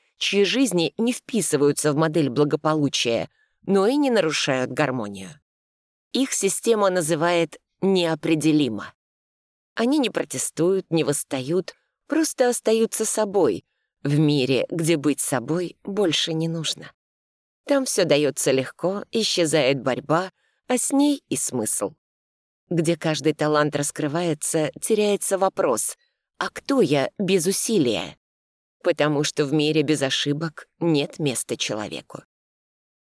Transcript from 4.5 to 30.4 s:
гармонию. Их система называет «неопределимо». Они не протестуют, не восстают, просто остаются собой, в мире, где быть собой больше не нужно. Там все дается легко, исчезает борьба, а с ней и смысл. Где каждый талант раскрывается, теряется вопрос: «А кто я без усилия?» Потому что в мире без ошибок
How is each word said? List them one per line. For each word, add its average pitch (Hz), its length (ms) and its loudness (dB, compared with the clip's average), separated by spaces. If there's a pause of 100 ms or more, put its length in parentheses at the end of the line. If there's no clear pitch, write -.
гармонию. 117 580 -4 (840)
Их 262 220 0
система 208 560 2
называет 170 720 0 (220)
«неопределимо». 156 1120 2 (800)
Они 254 260 0
не 240 100 0
протестуют, 175 800 -2
не 160 160 2
восстают, 143 680 -4 (320)
просто 294 420 0
остаются 220 560 0
собой, 190 580 0 (400)
в 143 160 2
мире, 139 500 2
где 165 280 0
быть 139 240 -2
собой 147 600 -4
больше 196 500 -2
не 160 160 -2
нужно. 160 420 -8 (720)
Там 277 200 0
все - 180 0
дается 147 480 2
легко, 165 600 -2
исчезает 151 680 0
борьба, 151 500 -2 (360)
а 254 100 0
с - 140 -2
ней 285 380 2
и - 60 -4
смысл. 104 580 -4 (760)
Где 165 280 0
каждый 151 360 0
талант 151 420 0
раскрывается, 156 960 -2 (100)
теряется 208 560 0
вопрос: 180 600 0 (400)
«А - 120 -6
кто - 320 0
я 139 360 2
без 185 280 0
усилия?» 120 720 0 (640)
Потому 151 420 2
что 143 220 -2
в 135 80 -6
мире 151 280 2
без 143 200 0
ошибок 143 680 -4 (120)